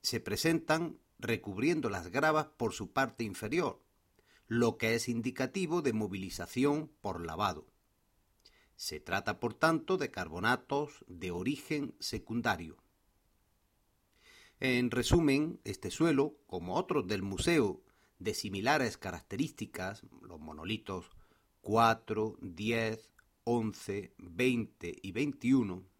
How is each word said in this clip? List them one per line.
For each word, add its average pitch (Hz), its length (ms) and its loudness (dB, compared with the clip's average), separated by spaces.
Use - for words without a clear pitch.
Se - 180 -4
presentan 160 800 0
recubriendo 117 680 0
las 92 200 -4
gravas 151 480 2
por 113 160 0
su - 200 -8
parte 131 300 0
inferior, 113 580 -2
lo 117 280 2
que 113 180 2
es 117 140 -2
indicativo 131 760 0
de 135 100 2
movilización 107 1000 0
por 85 240 -6
lavado. 82 440 -2
Se - 260 -8
trata, 98 380 -2
por 113 160 -2
tanto, 165 440 2
de 143 120 -2
carbonatos 113 960 -2
de 90 240 -8
origen 131 680 -4
secundario. 101 800 -4
En 123 300 4
resumen, 147 760 4
este - 260 -6
suelo, 151 460 4
como 90 300 -6
otros 151 300 0
del 98 160 -2
museo 101 600 2
de 101 140 -4
similares 110 640 0
características, 98 1080 -6
los 82 180 -16
monolitos 85 680 -8
cuatro, 110 800 2
diez, 110 720 -2
once, 107 760 -2
veinte 101 840 0
y 95 100 -8
veintiuno 117 720 2